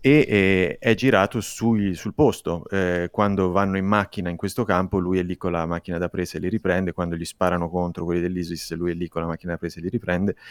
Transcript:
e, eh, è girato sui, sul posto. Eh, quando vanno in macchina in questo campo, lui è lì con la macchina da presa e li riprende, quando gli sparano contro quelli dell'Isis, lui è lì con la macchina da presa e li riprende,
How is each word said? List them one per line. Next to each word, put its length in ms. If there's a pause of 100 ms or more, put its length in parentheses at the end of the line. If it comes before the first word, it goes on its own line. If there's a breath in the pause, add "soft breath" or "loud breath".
e, 240
eh, 520
è 140
girato 460
sui, 540
sul 180
posto. 560
Eh, 440
quando 400
vanno 240
in 100
macchina 440
in 60
questo 280
campo, 340
lui 220
è 20
lì 140
con 160
la 120
macchina 320
da 120
presa 300
e 20
li 80
riprende, 440
quando 220
gli 100
sparano 460
contro 340
quelli 160
dell'Isis, 540
lui 160
è 40
lì 140
con 140
la 60
macchina 240
da 60
presa 200
e 40
li 60
riprende, 460 (160 loud breath)